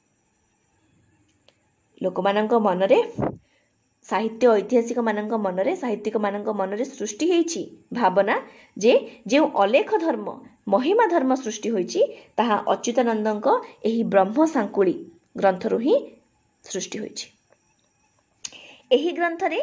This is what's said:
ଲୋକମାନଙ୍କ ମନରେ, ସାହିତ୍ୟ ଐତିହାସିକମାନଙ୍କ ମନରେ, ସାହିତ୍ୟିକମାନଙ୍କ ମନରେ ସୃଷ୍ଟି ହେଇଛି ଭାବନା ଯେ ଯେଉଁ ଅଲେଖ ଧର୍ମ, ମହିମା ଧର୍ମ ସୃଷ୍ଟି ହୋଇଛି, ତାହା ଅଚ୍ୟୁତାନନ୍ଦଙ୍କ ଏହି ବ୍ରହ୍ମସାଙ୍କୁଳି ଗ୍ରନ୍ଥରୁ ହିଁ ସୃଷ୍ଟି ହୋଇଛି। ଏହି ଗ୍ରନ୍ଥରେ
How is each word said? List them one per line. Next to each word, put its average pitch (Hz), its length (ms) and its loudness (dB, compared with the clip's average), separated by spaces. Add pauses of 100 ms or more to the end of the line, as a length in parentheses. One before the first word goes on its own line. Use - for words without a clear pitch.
(2000)
ଲୋକମାନଙ୍କ 196 500 0
ମନରେ, 208 460 4 (1040)
ସାହିତ୍ୟ 226 440 0
ଐତିହାସିକମାନଙ୍କ 220 840 0
ମନରେ, 202 420 -2
ସାହିତ୍ୟିକମାନଙ୍କ 214 720 -4
ମନରେ 208 360 -4
ସୃଷ୍ଟି - 400 -8
ହେଇଛି 339 360 0 (320)
ଭାବନା 202 420 2 (420)
ଯେ 247 500 2
ଯେଉଁ 269 280 4
ଅଲେଖ 233 420 2
ଧର୍ମ, 247 300 -2 (400)
ମହିମା 302 400 2
ଧର୍ମ 262 280 2
ସୃଷ୍ଟି 226 340 -6
ହୋଇଛି, 233 320 -2 (340)
ତାହା 214 320 0
ଅଚ୍ୟୁତାନନ୍ଦଙ୍କ 220 800 0 (360)
ଏହି 226 200 0
ବ୍ରହ୍ମସାଙ୍କୁଳି 202 920 2 (420)
ଗ୍ରନ୍ଥରୁ 190 400 0
ହିଁ 269 180 2 (680)
ସୃଷ୍ଟି - 360 -10
ହୋଇଛି। - 260 -12 (1700)
ଏହି 294 200 2
ଗ୍ରନ୍ଥରେ 339 520 -4